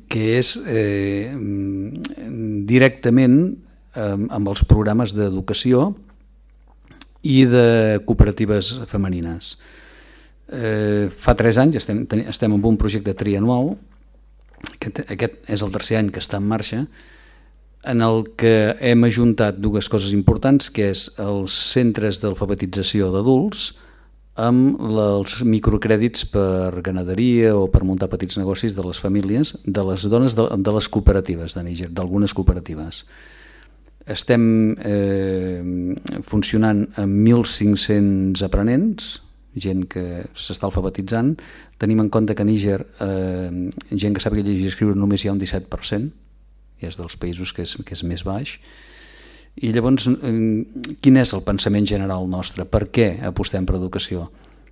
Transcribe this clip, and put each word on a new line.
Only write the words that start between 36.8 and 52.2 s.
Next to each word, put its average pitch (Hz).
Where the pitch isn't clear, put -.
amb 101
mil 120
cinc-cents 101
aprenents, 123
gent 92
que 90
s'està -
alfabetitzant. 101
Tenim 110
en 107
compte 110
que 104
a 104
Níger, 101
eh, 92
gent 104
que 95
sàpiga 104
llegir 95
i 92
escriure 104
només 101
hi 107
ha 98
un 98
disset 92
per -
cent, 113
i 87
és 82
dels 85
països 87
que 90
és, -
que -
és -
més 85
baix. 101
I 113
llavors, 123
eh, 113
quin 131
és 120
el 95
pensament 104
general 95